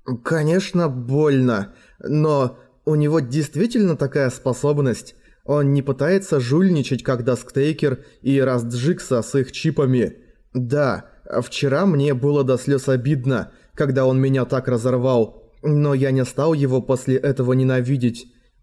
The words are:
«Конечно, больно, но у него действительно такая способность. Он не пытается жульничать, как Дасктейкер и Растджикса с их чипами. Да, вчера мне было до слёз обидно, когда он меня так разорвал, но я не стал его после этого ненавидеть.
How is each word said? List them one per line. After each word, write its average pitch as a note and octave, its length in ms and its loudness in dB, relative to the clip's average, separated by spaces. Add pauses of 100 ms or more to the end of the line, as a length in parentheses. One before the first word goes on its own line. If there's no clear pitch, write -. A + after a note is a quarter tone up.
(240)
«Конечно, E3 640 0
больно, B2+ 840 0 (260)
но C#3+ 580 0 (260)
у D#3 120 0
него D3+ 240 2
действительно D#3+ 760 0
такая C3+ 320 0
способность. C3+ 840 -2 (320)
Он C#3+ 260 0
не C#3+ 80 2
пытается D3 580 0
жульничать, C#3+ 640 0
как B2 220 -2
Дасктейкер C#3 800 -2 (160)
и C#3 200 2
Растджикса B2 840 -2
с - 140 -10
их C3 160 0
чипами. C3 680 0 (340)
Да, B2+ 540 -2 (340)
вчера C#3+ 460 -2
мне D3 260 2
было C#3 320 0
до B2+ 140 2
слёз C#3 300 -2
обидно, C3 640 0 (220)
когда C3+ 300 0
он C3 160 4
меня C3+ 240 2
так B2+ 240 -2
разорвал, B2 840 0 (120)
но D3 320 2
я C3+ 160 0
не C3 160 2
стал D3+ 260 0
его C3 300 0
после B2+ 340 0
этого B2+ 380 0
ненавидеть. B2+ 720 0 (360)